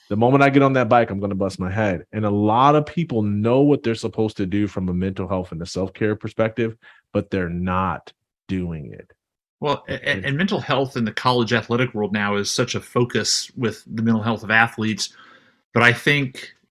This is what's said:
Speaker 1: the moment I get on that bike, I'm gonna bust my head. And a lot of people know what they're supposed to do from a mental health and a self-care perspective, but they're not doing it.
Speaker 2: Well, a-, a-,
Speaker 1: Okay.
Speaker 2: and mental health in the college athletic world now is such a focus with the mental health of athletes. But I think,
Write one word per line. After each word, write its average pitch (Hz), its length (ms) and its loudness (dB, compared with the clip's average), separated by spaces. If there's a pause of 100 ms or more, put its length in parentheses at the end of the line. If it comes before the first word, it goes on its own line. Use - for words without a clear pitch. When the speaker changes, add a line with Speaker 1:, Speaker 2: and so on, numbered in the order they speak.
Speaker 1:
the 104 80 -2
moment 131 280 6
I 139 60 6
get 139 120 6
on 135 120 4
that 127 140 2
bike, 120 220 4
I'm 98 80 -6
gonna 101 160 -4
bust 95 240 -4
my 90 140 -4
head. 101 400 -2
And 110 120 -4
a 104 60 0
lot 110 460 4
of 147 100 0
people 151 360 -2
know 107 400 2
what 143 200 2
they're 117 140 -2
supposed 110 400 -4
to 98 100 -4
do 101 220 -2
from 95 200 -6
a 90 60 -4
mental 95 320 -4
health 92 240 -6
and 80 100 -10
a 85 60 -10
self-care 98 480 -4
perspective, 113 600 -4 (360)
but 101 180 -2
they're 90 200 -2
not 90 600 -2 (340)
doing 82 460 -6
it. - 180 -20 (480)
Speaker 2:
Well, 143 300 -2
a-, 143 60 -6
a-, - 20 -8
Speaker 1:
Okay. 135 280 -4
Speaker 2:
and 139 120 -2
mental 185 240 -2
health 131 360 0
in 117 80 0
the 107 80 -4
college 123 400 2
athletic 120 420 0
world 104 180 -2
now 104 240 0
is 101 120 -2
such - 280 -2
a 95 40 -2
focus - 760 -2
with 113 260 -4 (100)
the 113 100 -4
mental 113 200 2
health 110 220 -4
of 101 80 -2
athletes. 110 600 0 (600)
But 117 80 6
I 120 100 8
think, 139 640 -2 (160)